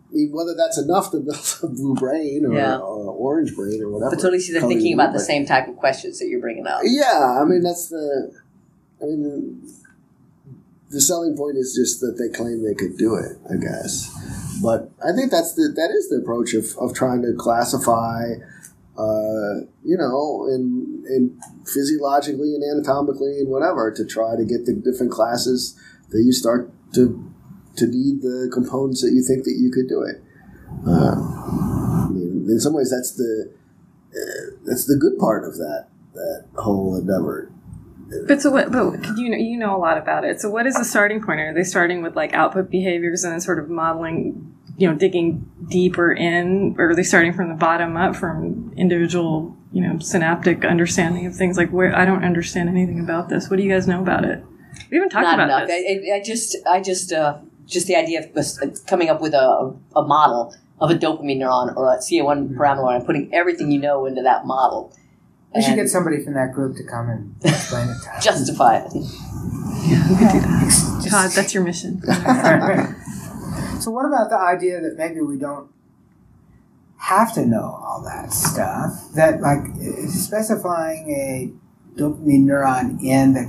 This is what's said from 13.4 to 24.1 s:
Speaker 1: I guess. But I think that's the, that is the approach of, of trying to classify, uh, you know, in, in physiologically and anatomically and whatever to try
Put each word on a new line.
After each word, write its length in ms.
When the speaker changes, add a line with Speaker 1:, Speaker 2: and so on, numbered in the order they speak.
Speaker 1:
I 80
guess. 480
But 280
I 100
think 160
that's 240
the, 220
that 180
is 140
the 80
approach 380
of, 100
of 160
trying 280
to 160
classify, 960
uh, 720
you 120
know, 520
in, 600
in 300
physiologically 880
and 100
anatomically 760
and 80
whatever 460
to 120
try 300